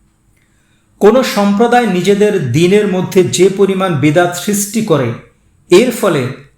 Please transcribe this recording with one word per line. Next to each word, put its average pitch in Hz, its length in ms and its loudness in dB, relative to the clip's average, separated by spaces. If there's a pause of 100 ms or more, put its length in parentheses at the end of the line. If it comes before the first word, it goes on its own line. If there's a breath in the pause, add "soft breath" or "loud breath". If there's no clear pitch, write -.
(1000)
কোনো 233 240 4
সম্প্রদায় 220 640 0
নিজেদের 190 640 0
দ্বীনের 185 360 2
মধ্যে 180 360 0
যে 180 260 0
পরিমাণ 190 460 -2
বিদাত 156 420 0
সৃষ্টি 202 480 -4
করে, 131 280 -2 (560)
এর 226 220 4
ফলে 156 360 -2 (300)